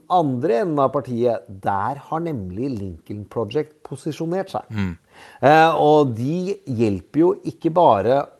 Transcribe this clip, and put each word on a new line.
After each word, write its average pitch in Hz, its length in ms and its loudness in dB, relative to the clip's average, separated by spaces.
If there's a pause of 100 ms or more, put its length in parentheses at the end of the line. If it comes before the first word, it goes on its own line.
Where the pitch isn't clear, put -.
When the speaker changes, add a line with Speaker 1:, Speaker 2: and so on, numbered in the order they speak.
Speaker 1:
andre 160 500 0
enden 165 240 -2
av 131 80 2
partiet, 120 540 -2 (180)
der 107 400 -4
har 160 220 -6
nemlig 120 480 -6
Lincoln 101 480 -10 (100)
Project 120 460 -6 (100)
posisjonert 165 640 -8
seg. - 140 -8 (100)
Speaker 2:
Mm. 98 140 -2 (480)
Speaker 1:
Eh, 156 420 6
og 147 380 4
de 175 480 -4
hjelper 110 580 -2
jo 175 60 4 (160)
ikke 165 260 -4
bare 131 460 4 (240)